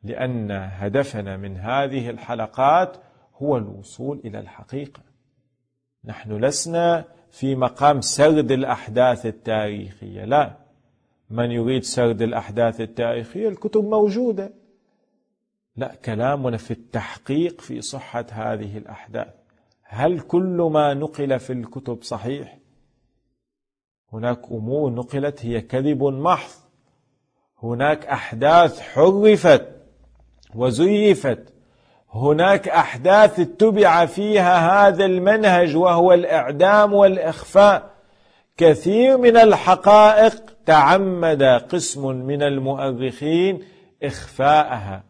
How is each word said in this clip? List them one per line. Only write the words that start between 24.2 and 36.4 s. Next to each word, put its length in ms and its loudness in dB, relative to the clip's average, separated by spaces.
أمور 400 -4
نقلت 540 -8
هي 160 -6
كذب 420 -4
محض، 480 -2
هناك 420 -4
أحداث 760 2
حرفت 880 2
وزيفت، 1000 0
هناك 580 0
أحداث 680 2
اتبع 680 2
فيها 840 2
هذا 180 2
المنهج 680 2
وهو 380 4
الإعدام 800 2